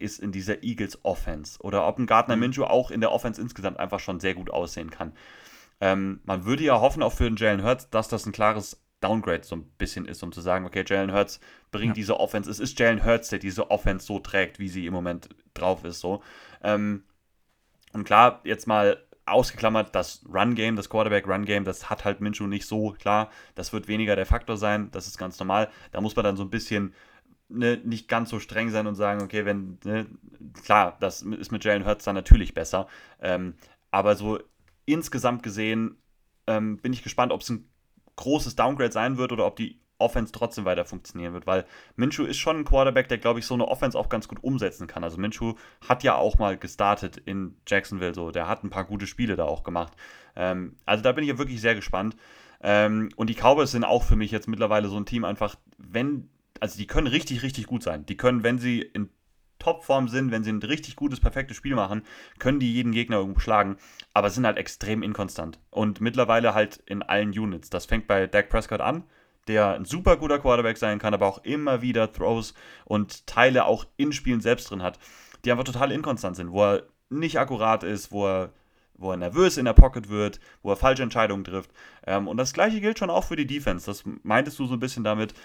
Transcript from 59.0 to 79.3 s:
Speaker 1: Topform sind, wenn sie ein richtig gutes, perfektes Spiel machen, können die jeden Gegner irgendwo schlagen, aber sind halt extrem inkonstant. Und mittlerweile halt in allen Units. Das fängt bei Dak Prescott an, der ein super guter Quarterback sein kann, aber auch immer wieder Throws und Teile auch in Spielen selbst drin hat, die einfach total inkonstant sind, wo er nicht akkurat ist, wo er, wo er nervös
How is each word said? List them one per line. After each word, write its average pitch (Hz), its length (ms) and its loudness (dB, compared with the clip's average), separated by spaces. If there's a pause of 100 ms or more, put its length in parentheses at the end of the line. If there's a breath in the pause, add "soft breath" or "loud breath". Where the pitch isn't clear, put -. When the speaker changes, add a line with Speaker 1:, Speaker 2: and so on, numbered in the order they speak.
Speaker 1:
Topform 135 480 0
sind, 127 240 -2
wenn 110 100 -2
sie 110 100 -2
ein 104 80 -2
richtig 123 360 -6
gutes, - 240 -4
perfektes 135 360 0
Spiel 135 200 -4
machen, 104 260 -2 (380 loud breath)
können 143 180 2
die 120 160 2
jeden 120 160 0
Gegner 117 280 0
irgendwo 98 200 0
schlagen, 101 380 2 (360 loud breath)
aber 104 180 4
sind 123 140 -2
halt 107 140 2
extrem 104 460 -4
inkonstant. 95 560 -6 (100)
Und 107 300 -2
mittlerweile 113 520 4
halt 107 320 0
in 98 200 -6
allen 104 260 0
Units. 98 400 -4
Das 90 160 -6
fängt 113 220 -2
bei 98 180 4
Dak 104 240 2
Prescott 110 300 0
an, 156 240 -2 (420 soft breath)
der 104 280 4
ein 95 100 -8
super 175 320 2
guter 147 220 0
Quarterback 120 400 2
sein 104 200 0
kann, 107 140 0
aber 101 140 2
auch - 180 -4
immer 139 380 -2
wieder 113 280 0
Throws 113 440 -2 (320 loud breath)
und - 400 -2
Teile 123 400 6
auch 110 180 2 (140)
in 143 140 0
Spielen 123 280 -2
selbst 117 300 0
drin 95 120 -8
hat, 90 160 -4 (460 loud breath)
die 123 80 2
einfach 120 120 0
total 135 280 -2
inkonstant 135 420 -4
sind, 87 160 -10
wo 101 140 4
er 101 200 2 (260)
nicht 151 280 -2
akkurat 110 440 2
ist, 98 280 -6
wo 101 160 -2
er, 95 280 -2 (400)
wo 92 160 -8
er 90 80 -4
nervös 147 400 2